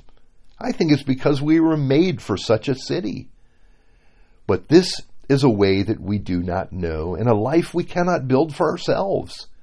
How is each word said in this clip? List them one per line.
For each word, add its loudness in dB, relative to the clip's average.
I -4
think 0
it's 2
because 0
we 4
were 2
made 2
for -4
such 0
a 0
city. -6
But 0
this 4
is 4
a 6
way 4
that -4
we -4
do -2
not -4
know, -4
and -2
a 4
life 0
we -4
cannot -2
build 2
for 0
ourselves. -4